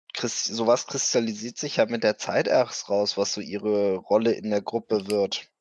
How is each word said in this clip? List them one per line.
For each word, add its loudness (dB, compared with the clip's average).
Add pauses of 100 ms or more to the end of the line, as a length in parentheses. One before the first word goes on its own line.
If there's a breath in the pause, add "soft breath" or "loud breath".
(140)
Chris-, -4
sowas 2
kristallisiert -2
sich -6
ja 4
mit -2
der 2
Zeit 0
erst 0
raus, 0
was 0
so -6
ihre 0
Rolle 2
in -4
der 2
Gruppe -2
wird. 0 (140)